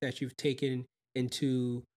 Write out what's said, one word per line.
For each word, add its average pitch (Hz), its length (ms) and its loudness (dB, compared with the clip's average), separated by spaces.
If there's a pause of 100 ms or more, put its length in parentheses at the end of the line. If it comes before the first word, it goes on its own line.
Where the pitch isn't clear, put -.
that 131 180 -4
you've 127 160 -4
taken 131 500 0 (280)
into, 127 720 0 (140)